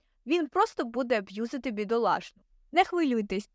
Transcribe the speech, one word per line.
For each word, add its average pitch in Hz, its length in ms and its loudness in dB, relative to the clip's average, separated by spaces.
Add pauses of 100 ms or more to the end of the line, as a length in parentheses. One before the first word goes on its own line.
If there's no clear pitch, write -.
(260)
він 311 220 2
просто 370 380 0
буде 240 320 0
аб'юзити 226 540 -4
бідолашну. 208 720 -2 (280)
Не 349 120 6
хвилюйтесь, 233 720 0